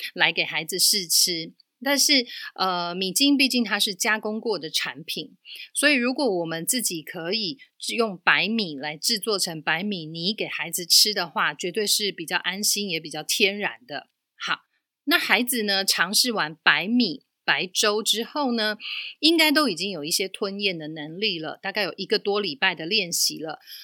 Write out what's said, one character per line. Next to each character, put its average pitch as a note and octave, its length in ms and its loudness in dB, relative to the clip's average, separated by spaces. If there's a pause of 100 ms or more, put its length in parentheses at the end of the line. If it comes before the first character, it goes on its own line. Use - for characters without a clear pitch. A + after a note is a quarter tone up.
(140)
来 E3+ 180 4
给 E3 120 -2
孩 D#3 200 -2
子 F3+ 140 -4
试 F#3 300 2
吃， E3 460 2 (300)
但 C#4 140 2
是， C4+ 280 4 (300)
呃， F3 400 -2
米 F#3+ 160 -2
精 C#4+ 240 4
毕 C4+ 140 4
竟 B3 140 2
它 G3+ 160 0
是 G3+ 140 0
加 G#3+ 260 0
工 G#3+ 200 -4
过 A3 180 -2
的 D#3 120 -8
产 C#3+ 340 -4
品， - 320 -10 (380)
所 C#4+ 160 2
以 D4 40 4
如 B3 200 2
果 B3 260 0
我 E3+ 60 -2
们 E3 200 -4
自 B3 160 -2
己 E3+ 200 -2
可 E3+ 320 -6
以 G3 240 -4 (380)
用 G#3+ 220 0
白 D#3+ 300 2
米 G3+ 280 -2
来 D3+ 200 -6
制 G#3+ 240 -2
作 G#3 180 -2
成 E3 240 -4
白 E3 220 0
米 G3 220 -4
泥 E3 280 -4
给 G3 120 -4
孩 D#3+ 260 -6
子 F3 140 -4
吃 - 280 6
的 F#3 140 -2
话， D#3+ 260 0
绝 F3 180 -6
对 G#3 140 -2
是 G3+ 260 0
比 E3+ 140 -10
较 F3+ 120 -2
安 F#3 260 -4
心 G#3 260 0
也 E3 100 -2
比 D#3+ 100 -10
较 D3+ 120 -8
天 D3+ 360 2
然 A#2 280 -4
的。 - 240 -12 (260)
好， - 260 -4 (440)
那 E4 120 4
孩 A3+ 260 2
子 B3 200 -2
呢， G3 200 0
尝 F#3+ 300 0
试 B3 180 4
完 D#3+ 240 -2
白 D#3+ 320 2
米 A3 360 2 (220)
白 C#3+ 220 2
粥 G#3+ 340 2
之 G#3+ 240 0
后 C#4 280 -2
呢， G#3+ 240 0 (420)
应 E4 180 6
该 D#4 140 6
都 D4 180 4
已 F3 60 -2
经 F#3+ 160 -6
有 D#3 120 -6
一 D3+ 60 -6
些 F#3+ 180 0
吞 G3 320 -4
咽 F#3+ 180 0
的 D3+ 120 -8
能 D#3+ 280 -10
力 G3 200 -2
了， D#3 240 -8
大 G3 100 -6
概 G#3 120 -2
有 E3 120 -2
一 G3 120 -6
个 G#3+ 100 2
多 G3+ 240 0
礼 E3 140 -4
拜 F#3 180 2
的 D#3+ 140 -8
练 F#3 260 0
习 - 240 0
了， D3+ 220 -8 (240)